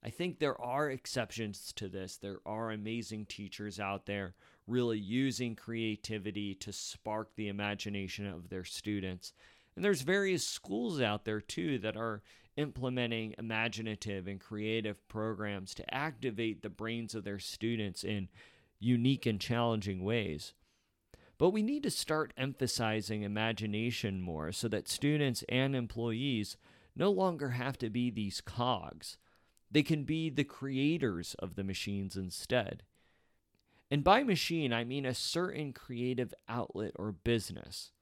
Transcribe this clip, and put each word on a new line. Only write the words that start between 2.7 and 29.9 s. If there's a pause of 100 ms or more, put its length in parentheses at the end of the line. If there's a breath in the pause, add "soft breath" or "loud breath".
amazing
teachers
out
there (320 soft breath)
really
using
creativity
to
spark
the
imagination
of
their
students. (440 loud breath)
And
there's
various
schools
out
there,
too,
that
are (340 loud breath)
implementing
imaginative
and
creative
programs
to
activate
the
brains
of
their
students
in (520 loud breath)
unique
and
challenging
ways. (840 loud breath)
But
we
need
to
start
emphasizing
imagination
more
so
that
students
and
employees (380 loud breath)
no
longer
have
to
be
these
cogs. (540 soft breath)
They
can